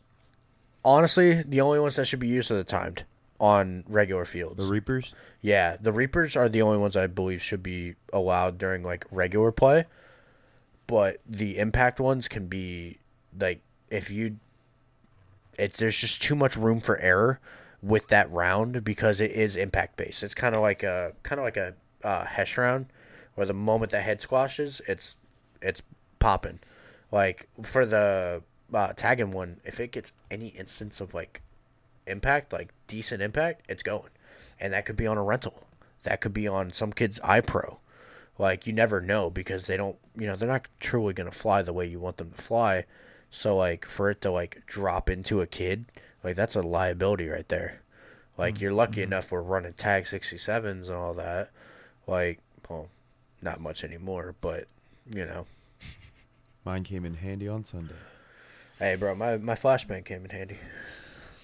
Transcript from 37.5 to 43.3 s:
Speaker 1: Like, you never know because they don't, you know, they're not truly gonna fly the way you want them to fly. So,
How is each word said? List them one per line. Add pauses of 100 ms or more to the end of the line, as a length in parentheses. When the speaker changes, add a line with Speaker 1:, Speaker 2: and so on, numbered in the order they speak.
Speaker 1:
Like,
you
never
know
because
they
don't, (200)
you
know,
they're
not (120)
truly
gonna
fly
the
way
you
want
them
to
fly. (440)
So,